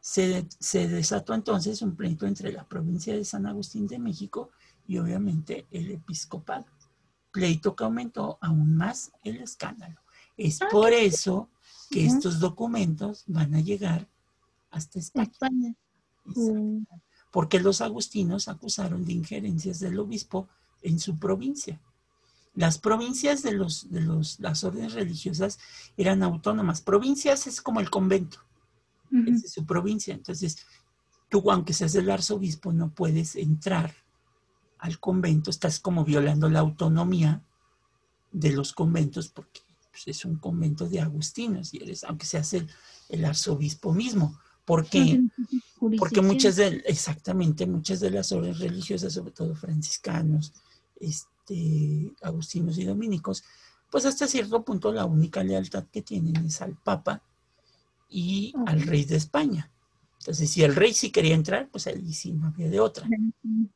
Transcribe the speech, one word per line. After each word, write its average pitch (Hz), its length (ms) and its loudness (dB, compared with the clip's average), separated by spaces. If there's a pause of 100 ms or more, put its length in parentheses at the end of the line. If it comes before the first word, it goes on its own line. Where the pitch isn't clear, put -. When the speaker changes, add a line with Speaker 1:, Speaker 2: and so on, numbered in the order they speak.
Speaker 1:
Se, 185 460 0 (120)
se 175 300 0
desató 175 460 -2
entonces 208 480 -2
un 196 120 -2
pleito 170 320 -4
entre - 260 -4
la - 140 -12
provincia 175 480 -4
de 208 100 -2
San 202 220 -6
Agustín 208 400 -6
de 240 120 -8
México 208 520 -8 (360)
y 180 120 -2
obviamente 175 720 -2
el 180 200 -8
episcopado. 180 760 -10 (680)
Pleito 180 440 0
que 226 80 -4
aumentó 226 560 -4
aún 156 360 4
más - 360 -2 (120)
el 220 180 -8
escándalo. 202 580 -14 (360)
Es 151 260 0
Speaker 2:
Ah, 392 80 0
Speaker 1:
por 214 200 8
Speaker 2:
qué 233 140 6
Speaker 1:
eso 190 460 0 (400)
que 160 160 2
Speaker 2:
Ujú. 247 100 6
Speaker 1:
estos 180 240 0
documentos 202 840 -2
van 156 280 0
a 156 60 4
llegar 185 480 -2 (640)
hasta - 280 -8
España. 220 320 -2
Speaker 2:
España. 254 440 -4 (520)
Speaker 1:
Exacto. 226 280 0
Speaker 2:
Mm. 214 320 -4 (440)
Speaker 1:
Porque 175 300 2
los 190 220 2
agustinos 202 680 -4
acusaron 180 560 -6
de 170 80 -4
injerencias 175 680 -4
del 185 180 -4
obispo 202 500 -6 (340)
en 165 160 0
su 156 200 -4
provincia. 202 600 -4 (760)
Las 165 240 2
provincias 254 640 0
de 233 100 -2
los, 190 380 -4
de 170 100 -4
los, 160 400 -2
las 156 240 -4
órdenes 220 300 -4
religiosas 185 640 -4 (380)
eran 190 260 2
autónomas. 175 580 0
Provincias 269 680 2
es - 140 -10
como 226 200 -2
el 180 100 -2
convento. 190 480 2 (720)
Speaker 2:
Ujú. 240 180 6
Speaker 1:
Esa 240 160 4
es - 60 -14
su 160 140 -6
provincia. 185 480 -2
Entonces, 165 420 -6 (720)
tú, 196 240 4
aunque 180 220 2
seas 160 200 0
el 190 160 4
arzobispo, 190 600 -2
no 165 200 2
puedes 160 440 0
entrar 160 580 0 (840)
al 165 200 -6
convento. 180 520 2
Estás 160 280 -2
como 170 260 2
violando 147 440 4
la 156 120 4
autonomía 160 840 2 (880)
de 156 200 2
los 139 200 -2
conventos 165 560 0
porque, - 320 -20 (320)
pues, - 160 -16
es - 160 -10
un 170 120 -4
convento 165 520 -2
de 175 120 -2
agustinos, 160 760 -4
y - 80 -12
eres, - 220 -12
aunque - 220 -8
seas 156 280 -4
el, 170 140 -2 (400)
el 165 160 -2
arzobispo 147 680 0
mismo. 196 460 2 (260)
¿Por 165 240 2
qué? 285 120 4
Speaker 2:
No 269 60 8
tienes 254 580 2 (140)
jurisdicción. 220 200 2
Speaker 1:
Porque 196 240 4
muchas 196 340 6
de, 202 100 6 (200)
exactamente, 170 800 0
muchas 180 340 -2
de 190 100 2
las 196 220 -2
órdenes 175 280 -2
religiosas, 180 520 -4
sobre 175 200 -8
todo 165 240 -4
franciscanos, 156 960 -2 (480)
este, 156 280 -6 (220)
este, 160 640 0 (100)
agustinos 165 560 -4
y 185 60 -4
dominicos, 196 600 -4 (460)
pues 269 140 0
hasta 269 220 0
cierto 226 380 -2
punto 208 280 -2
la 214 120 0
única 165 380 2
lealtad 190 500 -2
que 208 100 -8
tienen 165 340 -2 (100)
es 156 160 -6
al - 140 -8
Papa - 460 -4 (880)
y 196 460 -4 (120)
al 156 120 2
Speaker 2:
Ujú. 151 120 0
Speaker 1:
rey 147 140 2
de 156 120 0
España. 226 540 0 (500)
Entonces, 151 300 -2
si 170 120 4
el 143 140 6
rey 220 180 6
sí - 160 0
quería 160 240 6
entrar, 190 360 2
pues - 160 -8
ahí 175 260 -6
sí 175 200 -8
no 160 160 0
había 160 200 -2
de 185 120 0
otra. - 280 0
Speaker 2:
Ujú. 220 680 0